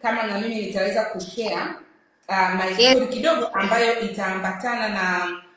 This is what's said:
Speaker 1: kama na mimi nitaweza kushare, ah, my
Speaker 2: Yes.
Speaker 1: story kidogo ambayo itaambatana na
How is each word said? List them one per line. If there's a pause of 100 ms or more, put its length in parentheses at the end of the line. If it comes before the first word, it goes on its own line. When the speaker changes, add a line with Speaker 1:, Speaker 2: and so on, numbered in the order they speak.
Speaker 1:
kama
na
mimi
nitaweza
kushare, (680)
ah,
my
Speaker 2:
Yes.
Speaker 1:
story
kidogo
ambayo
itaambatana
na (300)